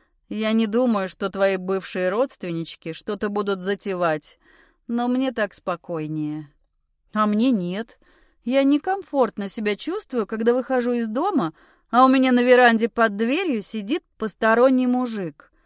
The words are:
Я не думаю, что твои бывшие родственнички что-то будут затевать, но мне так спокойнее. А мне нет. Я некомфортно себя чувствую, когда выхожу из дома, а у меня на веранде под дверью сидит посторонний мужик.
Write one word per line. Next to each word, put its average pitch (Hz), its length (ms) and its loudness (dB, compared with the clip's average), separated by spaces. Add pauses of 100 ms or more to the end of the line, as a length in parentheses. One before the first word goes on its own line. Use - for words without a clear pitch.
(280)
Я 214 240 -4
не 226 140 2
думаю, 214 420 0
что 196 220 -6
твои 196 260 2
бывшие 185 540 -2
родственнички 175 840 -6
что-то 208 360 -6
будут 202 320 -2
затевать, 180 800 -4 (480)
но 240 220 -2
мне 262 240 0
так 214 220 -4
спокойнее. 156 1000 -6 (600)
А 214 140 0
мне 214 240 2
нет. 190 480 -4 (460)
Я 269 180 2
некомфортно 277 840 0
себя 208 280 -4
чувствую, - 500 -6
когда 226 280 0
выхожу 247 380 -2
из 233 160 -2
дома, 254 440 -2 (380)
а 247 140 6
у 262 40 6
меня 262 240 4
на 240 100 4
веранде 240 460 6
под 220 280 0
дверью 247 460 -2
сидит 220 420 -6 (120)
посторонний 240 680 2
мужик. 226 680 -4 (140)